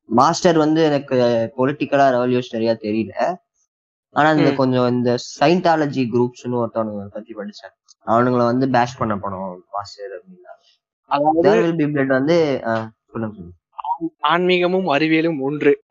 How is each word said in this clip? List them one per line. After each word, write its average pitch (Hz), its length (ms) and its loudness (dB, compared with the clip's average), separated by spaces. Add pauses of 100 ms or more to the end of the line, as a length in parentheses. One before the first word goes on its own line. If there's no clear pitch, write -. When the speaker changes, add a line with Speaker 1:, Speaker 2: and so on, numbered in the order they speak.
Speaker 1:
master 160 520 2
வந்து 156 280 2
எனக்கு 139 320 0 (400)
பொலிட்டிக்கலா 139 540 2
ரெவல்யூஷனரியா 123 680 0
தெரியல. 110 600 -4 (760)
ஆனா 147 220 2
இந்த 143 200 2
Speaker 2:
ம். 139 40 -6
Speaker 1:
கொஞ்சம் 127 320 2
இந்த 123 300 0 (220)
சயின்டாலஜி 151 720 2
குரூப்ஸ்னு 123 540 -2
ஒருத்தவனுங்க 107 400 -6
பத்தி 107 280 -14
படிச்சேன். - 720 -16
அவனுங்களை 123 380 2
வந்து 127 260 0
bash 123 260 0
பண்ண 110 200 -4
படம் 95 560 -10
master 101 380 -12
அப்படின்னா. - 680 -20 (280)
Speaker 2:
அதாவது 151 360 0
Speaker 1:
There 196 240 4
Will 170 100 0
Be 147 160 0
Blood 139 140 0
வந்து, 139 600 2
ஆ, 113 260 -2 (200)
சொல்லுங்க, 113 240 -6
சொல்லுங்க. 87 200 -18 (140)
Speaker 2:
ஆண்-, - 680 -4
ஆன்மீகமும் 180 580 2
அறிவியலும் 160 420 0
ஒன்று 143 500 0